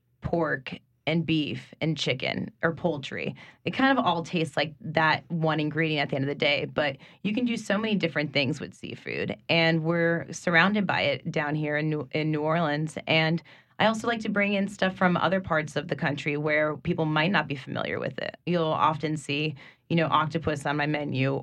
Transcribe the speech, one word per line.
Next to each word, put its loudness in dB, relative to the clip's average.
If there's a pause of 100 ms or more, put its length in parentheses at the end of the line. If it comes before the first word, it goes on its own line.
(200)
pork -2 (320)
and 2
beef -2
and 0
chicken -2 (120)
or 2
poultry. -4 (320)
It -4
kind 4
of 2
all 2
tastes -2
like -2
that 2
one 2
ingredient 0
at -4
the -2
end 0
of 0
the 0
day, 2
but 0 (260)
you 0
can 0
do 0
so 0
many 0
different 0
things 0
with -10
seafood. -6 (140)
And 4
we're 0
surrounded 2
by 2
it -2
down -2
here -2
in 0
New, -4
in 0
New 0
Orleans. 0 (100)
And 4 (360)
I 4
also 0
like 0
to -4
bring 0
in 0
stuff -2
from 2
other 2
parts -2
of -4
the -2
country -2
where 0
people 0
might 2
not 0
be -6
familiar -4
with -6
it. -6 (100)
You'll 2
often 0
see, -4 (340)
you 2
know, 4
octopus 0
on 0
my 0
menu 0